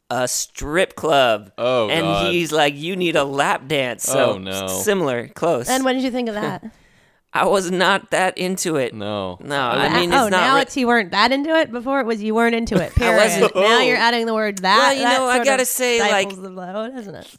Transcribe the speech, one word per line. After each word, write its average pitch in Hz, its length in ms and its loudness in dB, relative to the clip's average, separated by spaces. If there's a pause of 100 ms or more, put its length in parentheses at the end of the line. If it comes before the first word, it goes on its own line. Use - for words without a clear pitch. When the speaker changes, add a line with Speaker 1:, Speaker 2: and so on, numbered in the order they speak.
Speaker 1:
a 123 180 -2
strip - 680 -4
club. 123 600 2
Speaker 2:
Oh, 120 320 0
Speaker 1:
And 165 140 0
Speaker 2:
God. 196 300 0
Speaker 1:
he's 170 180 -2
like, 147 240 0
"You 160 200 -8
need 175 200 -2
a 147 80 2
lap 139 440 -2
dance." 131 360 -4
So 127 300 0
Speaker 2:
Oh, 98 40 -8
no. 95 300 -6
Speaker 1:
similar, 127 640 -2
close. 151 400 -2
Speaker 3:
And 262 160 0
what 254 80 0
did 262 100 -4
you 262 80 -2
think 247 180 -4
of 208 60 -6
that? 208 340 -8
Speaker 1:
<laughs> - 40 -20 (600)
I - 120 0
was 190 240 0
not 185 420 0
that 185 260 0
into 180 400 -4
it. 123 180 -2
Speaker 2:
No. 101 460 -6
Speaker 1:
No, 143 140 -8
Speaker 3:
Uh, 127 200 0
Speaker 1:
I 147 140 0 (100)
mean, 175 120 0
Speaker 3:
oh, 262 140 4
Speaker 1:
it's 208 60 0
not 185 100 2
Speaker 3:
now - 140 4
Speaker 1:
re- 277 60 4
Speaker 3:
it's - 160 -6
you 247 100 0
weren't 226 240 2
that 214 200 2
into 285 240 -2
it. 320 160 0
Before 247 280 -4
it 247 80 -2
was 220 160 -4
you 220 100 -2
weren't 233 220 2
into 226 220 0
it. 170 200 -2
Speaker 1:
<laughs> - 20 4
I 233 160 4
wasn't. 208 380 4
Speaker 3:
Period. 196 160 4
Now 233 80 6
Speaker 2:
Oh. 254 40 4
Speaker 3:
you're 254 160 2
adding 233 280 2
the 226 80 -2
word 214 260 -2
that. 185 180 4
Speaker 1:
Well, 254 160 4
you 269 100 -2
Speaker 3:
That 254 160 4
Speaker 1:
know, 262 80 0
I 247 80 2
Speaker 3:
sort 240 100 2
Speaker 1:
gotta 262 180 4
Speaker 3:
of 240 40 -4
Speaker 1:
say, 247 320 0
like, 202 300 2
Speaker 3:
stifles 190 120 -14
the 190 80 -14
blow, 185 400 -10
doesn't 226 240 -12
it? - 140 -16 (120)